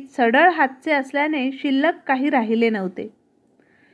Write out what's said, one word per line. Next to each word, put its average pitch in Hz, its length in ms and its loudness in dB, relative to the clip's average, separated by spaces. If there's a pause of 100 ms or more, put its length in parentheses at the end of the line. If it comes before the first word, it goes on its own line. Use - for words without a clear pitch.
सढळ 269 400 4
हातचे 311 420 -2
असल्याने 285 600 -2
शिल्लक 277 420 0 (140)
काही 269 220 -2
राहिले 226 400 0
नव्हते. 196 460 -6 (800)